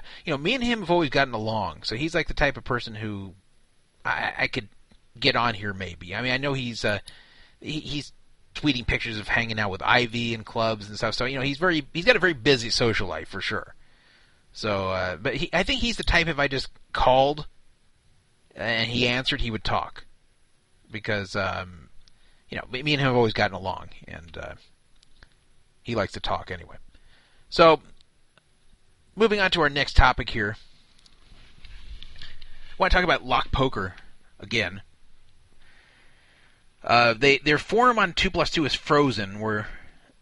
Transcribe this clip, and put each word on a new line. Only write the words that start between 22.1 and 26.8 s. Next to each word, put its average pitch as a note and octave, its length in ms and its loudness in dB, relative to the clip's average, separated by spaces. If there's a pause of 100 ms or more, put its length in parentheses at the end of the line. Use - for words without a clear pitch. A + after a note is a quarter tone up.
you - 80 -8
know, - 120 -8
me, B2+ 140 -8
me D3+ 80 0
and C#3 100 2
him C#3 60 4
have B2+ 80 4
always A#2 160 6
gotten G2 240 0
along, F#2 320 -6 (180)
and, E2 320 -16
uh, - 180 -12 (1300)
he A#2 140 -6
likes G2 160 0
to - 80 -10
talk - 320 -4
anyway. E2+ 240 -14 (760)